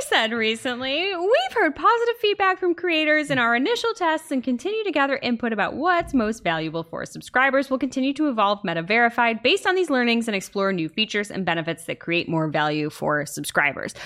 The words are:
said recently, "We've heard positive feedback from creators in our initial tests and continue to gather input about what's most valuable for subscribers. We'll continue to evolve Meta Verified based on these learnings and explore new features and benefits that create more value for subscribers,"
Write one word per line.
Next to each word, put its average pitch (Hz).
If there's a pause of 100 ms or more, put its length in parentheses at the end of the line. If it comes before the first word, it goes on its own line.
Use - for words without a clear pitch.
said 233
recently, 254
"We've 523
heard 320
positive 466
feedback 381
from 349
creators 311
in 262
our 233
initial 453
tests 320
and 262
continue 392
to 392
gather 277
input 233
about 196
what's 339
most 220
valuable 160
for -
subscribers. 262
We'll 262
continue 269
to 302
evolve 208
Meta 165
Verified 226
based 359
on 370
these 359
learnings 233
and 208
explore 196
new 160
features 208
and 185
benefits 165
that -
create 170
more 160
value 151
for 147
subscribers," - (120)